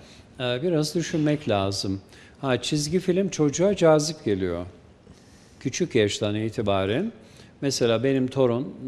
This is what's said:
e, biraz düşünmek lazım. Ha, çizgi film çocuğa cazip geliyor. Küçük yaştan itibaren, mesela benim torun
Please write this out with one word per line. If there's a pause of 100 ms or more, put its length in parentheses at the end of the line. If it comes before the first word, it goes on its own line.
(400)
e, (180)
biraz
düşünmek
lazım. (400)
Ha,
çizgi
film
çocuğa
cazip
geliyor. (960)
Küçük
yaştan
itibaren, (500)
mesela
benim
torun (140)